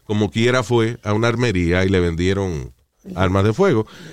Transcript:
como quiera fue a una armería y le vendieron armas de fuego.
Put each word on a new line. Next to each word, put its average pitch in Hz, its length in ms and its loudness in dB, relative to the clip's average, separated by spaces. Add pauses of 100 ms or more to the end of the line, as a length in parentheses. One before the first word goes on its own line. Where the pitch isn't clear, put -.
como 104 260 0
quiera 123 320 2
fue 120 400 0
a 104 80 -4
una 113 160 0
armería 95 560 0
y 95 60 0
le 95 100 2
vendieron 87 720 -2 (420)
armas 95 300 0
de 110 80 2
fuego. 123 340 2 (280)